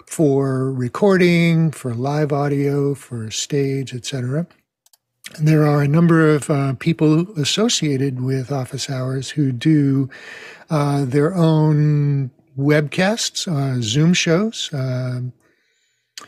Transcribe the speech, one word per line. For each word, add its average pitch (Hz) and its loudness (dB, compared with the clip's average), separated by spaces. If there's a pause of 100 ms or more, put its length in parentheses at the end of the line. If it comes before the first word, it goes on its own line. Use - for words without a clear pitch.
for 135 0
recording, 170 2
for 123 -8
live 143 -2
audio, 143 0
for 113 -12
stage, 135 -4
et 120 -12
cetera. 135 -4 (920)
There 151 4
are 147 4
a 143 2
number 165 4
of, 151 0
uh, 139 0
people 156 0 (140)
associated 139 -2
with 131 -4
Office 131 -6
Hours 131 -6
who 139 0
do, 139 2 (600)
uh, 143 0
their 147 0
own 151 2 (260)
webcasts, 156 -2
uh, 135 -2
Zoom 147 2
shows. 175 -2
Uh, 127 -4 (1080)